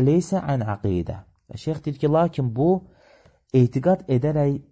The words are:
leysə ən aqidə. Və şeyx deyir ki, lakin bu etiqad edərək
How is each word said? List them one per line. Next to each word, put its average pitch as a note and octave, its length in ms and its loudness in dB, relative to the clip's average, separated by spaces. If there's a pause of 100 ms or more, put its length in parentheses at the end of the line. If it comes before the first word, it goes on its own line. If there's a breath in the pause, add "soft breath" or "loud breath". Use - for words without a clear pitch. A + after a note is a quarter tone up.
leysə F3 360 2
ən C3+ 220 -2
aqidə. G2+ 540 -4 (320)
Və - 80 -16
şeyx D#3 280 -8
deyir D3 120 -6
ki, D3+ 100 -2
lakin D3 480 0
bu F3 320 0 (640 soft breath)
etiqad C3 540 2
edərək C#3+ 540 0 (100)